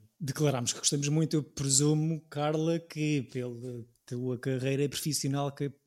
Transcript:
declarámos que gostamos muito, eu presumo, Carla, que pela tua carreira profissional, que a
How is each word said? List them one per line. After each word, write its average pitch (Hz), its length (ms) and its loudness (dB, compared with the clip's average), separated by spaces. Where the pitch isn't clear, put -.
declarámos 131 540 0
que - 80 -4
gostamos 143 300 0
muito, 156 260 2
eu 147 80 2
presumo, 151 840 2
Carla, 156 500 0
que 151 440 0
pela 120 520 -8
tua 123 340 -4
carreira 135 480 0
profissional, 143 680 -2
que 143 120 -4
a 139 60 -4